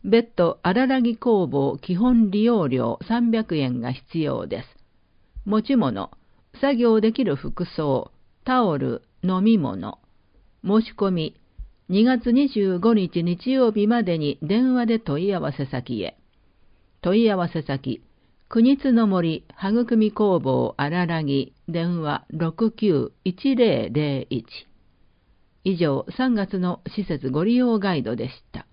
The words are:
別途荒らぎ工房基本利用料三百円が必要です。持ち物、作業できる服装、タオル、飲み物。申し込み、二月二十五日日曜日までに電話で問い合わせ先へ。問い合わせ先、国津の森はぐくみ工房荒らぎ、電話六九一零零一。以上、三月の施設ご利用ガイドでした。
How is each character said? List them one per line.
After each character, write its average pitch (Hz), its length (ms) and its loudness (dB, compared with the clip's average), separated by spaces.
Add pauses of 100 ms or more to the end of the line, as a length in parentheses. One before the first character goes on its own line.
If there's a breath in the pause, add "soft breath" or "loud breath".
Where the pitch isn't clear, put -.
別 226 320 2
途 170 280 2
荒 220 240 2
ら 262 140 2
ぎ 233 140 0
工 208 320 2
房 135 300 -2
基 - 180 -4
本 226 360 4
利 208 120 0
用 220 240 2
料 120 400 -2
三 233 220 0
百 220 260 -2
円 127 240 -2
が 120 120 -6
必 - 280 -8
要 131 280 -4
で - 160 -8
す。 - 40 -18 (800)
持 214 160 0
ち 269 140 -2
物、 123 340 0 (500)
作 277 160 0
業 226 260 4
で 220 120 2
き 262 100 -2
る 156 120 0
服 - 300 -6
装、 143 460 -2 (320)
タ 254 220 0
オ 165 100 0
ル、 131 280 -4 (180)
飲 185 220 0
み 220 160 6
物。 101 400 -6 (640)
申 208 180 2
し - 160 -8
込 196 140 0
み、 160 240 -4 (520)
二 196 160 2
月 247 280 2
二 269 180 4
十 190 300 0
五 226 160 4
日 180 260 0
日 175 300 -2
曜 254 200 4
日 208 140 0
ま 233 160 2
で 175 160 -2
に 147 240 -4
電 233 320 0
話 240 140 0
で 220 120 0
問 156 240 -4
い 202 80 0
合 180 80 -2
わ 143 120 -4
せ 139 160 -6
先 127 340 -6
へ。 - 160 -8 (840)
問 202 220 2
い 220 60 4
合 196 80 0
わ 175 100 -2
せ 165 140 -4
先、 135 400 -6 (480)
国 254 280 4
津 277 140 0
の 226 140 4
森 175 480 0
は 196 180 -4
ぐ 233 140 2
く 233 120 0
み 214 140 4
工 202 280 2
房 127 380 0
荒 170 280 -2
ら 165 180 -2
ぎ、 139 300 -2 (140)
電 170 340 -4
話 147 280 -6
六 165 420 -2
九 156 400 0 (120)
一 240 320 -2
零 143 360 2
零 139 400 -2
一。 113 140 -6 (1160)
以 185 140 0
上、 147 280 0 (120)
三 254 160 0
月 196 240 -2
の 180 300 -2
施 208 160 -6
設 139 260 -4
ご 147 140 0
利 226 120 2
用 247 220 2
ガ 190 180 -2
イ 143 80 -2
ド 117 120 -4
で 120 140 -6
し - 220 -20
た。 - 220 -14